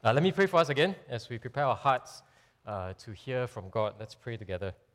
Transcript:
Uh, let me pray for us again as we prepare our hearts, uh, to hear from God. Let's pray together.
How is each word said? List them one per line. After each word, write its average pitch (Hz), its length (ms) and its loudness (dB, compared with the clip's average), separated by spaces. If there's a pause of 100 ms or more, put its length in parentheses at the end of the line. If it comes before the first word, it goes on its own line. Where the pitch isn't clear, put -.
Uh, 113 80 6
let 143 100 4
me 185 100 4
pray 196 140 4
for 180 120 4
us 165 100 4
again 160 280 2 (120)
as 120 220 -8
we 123 80 -8
prepare 139 260 -4
our 123 120 2
hearts, - 460 0 (440)
uh, 95 280 -6
to - 180 -16
hear 127 340 -4
from 95 240 -12
God. 107 300 0
Let's 110 160 -14
pray 117 200 -10
together. 95 380 -6 (200)